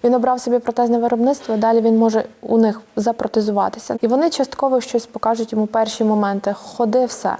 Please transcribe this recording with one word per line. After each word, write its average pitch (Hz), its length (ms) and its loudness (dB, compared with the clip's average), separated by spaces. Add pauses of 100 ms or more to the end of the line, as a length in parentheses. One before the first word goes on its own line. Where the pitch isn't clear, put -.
Він 240 100 4
обрав 254 260 0
собі 247 200 0
протезне 240 380 0
виробництво, 233 580 0
далі 226 260 2
він 226 160 4
може 220 280 2 (160)
у - 160 0
них 220 240 2 (140)
запротезуватися. 214 1040 -2
І 233 60 0
вони 277 220 2
частково 269 520 -2
щось 233 240 -4
покажуть 226 480 -2
йому 214 120 0
перші 220 380 -2
моменти. 202 500 0
Ходи, 240 520 0
все. 208 340 -4